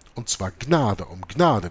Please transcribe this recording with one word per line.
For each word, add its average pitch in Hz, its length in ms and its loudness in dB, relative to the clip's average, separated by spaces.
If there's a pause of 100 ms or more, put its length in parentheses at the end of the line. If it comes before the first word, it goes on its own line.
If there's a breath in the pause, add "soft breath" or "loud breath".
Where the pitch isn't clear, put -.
(160)
und 123 120 -10
zwar 92 240 -4
Gnade 120 540 0
um 90 220 -16
Gnade, 123 440 2